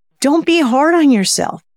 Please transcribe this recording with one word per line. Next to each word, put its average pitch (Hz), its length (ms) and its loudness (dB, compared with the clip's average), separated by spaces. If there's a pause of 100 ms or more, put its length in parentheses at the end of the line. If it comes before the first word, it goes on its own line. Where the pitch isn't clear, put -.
(200)
Don't 285 240 0
be 339 160 0
hard 277 340 0
on 311 160 2
yourself. - 520 -2 (140)